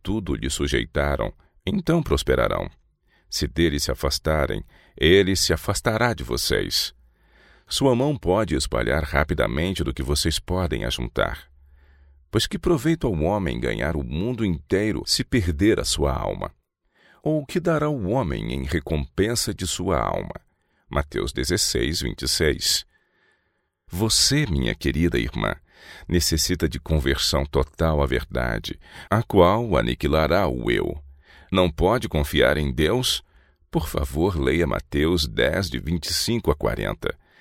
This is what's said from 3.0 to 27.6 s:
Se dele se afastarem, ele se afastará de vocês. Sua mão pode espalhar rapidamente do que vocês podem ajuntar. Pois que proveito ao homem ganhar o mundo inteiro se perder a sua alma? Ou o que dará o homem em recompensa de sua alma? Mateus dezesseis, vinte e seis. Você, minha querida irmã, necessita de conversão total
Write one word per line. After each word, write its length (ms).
Se 200
dele 320
se 100
afastarem, 760
ele 400
se 180
afastará 600
de 100
vocês. 680
Sua 280
mão 200
pode 380
espalhar 500
rapidamente 800
do 80
que 120
vocês 340
podem 480
ajuntar. 640
Pois 180
que 100
proveito 480
ao 80
homem 460
ganhar 360
o 80
mundo 400
inteiro 640
se 180
perder 560
a 60
sua 260
alma? 400
Ou 220
o 20
que 140
dará 320
o 180
homem 420
em 120
recompensa 880
de 140
sua 320
alma? 340
Mateus 420
dezesseis, 720
vinte 220
e 40
seis. 600
Você, 600
minha 260
querida 460
irmã, 360
necessita 580
de 120
conversão 640
total 560